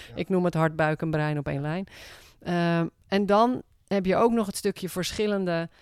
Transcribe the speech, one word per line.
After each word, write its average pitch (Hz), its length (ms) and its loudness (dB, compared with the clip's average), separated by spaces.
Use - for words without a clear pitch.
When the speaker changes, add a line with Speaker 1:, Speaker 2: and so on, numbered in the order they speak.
Speaker 1:
ja. 120 60 -18
Speaker 2:
Ik - 140 -4
noem 180 160 2
het 175 80 0
hart, 160 220 2
buik 156 260 0
en 165 100 -2
brein 151 260 0
op 143 100 -4
één 143 140 -2
lijn. 160 260 -4
Ehm, 170 480 0
en 196 180 2
dan 220 360 4
heb 196 180 0
je 185 100 2
ook 233 160 4
nog 233 140 0
het 196 120 -8
stukje 190 320 -4
verschillende 185 800 -2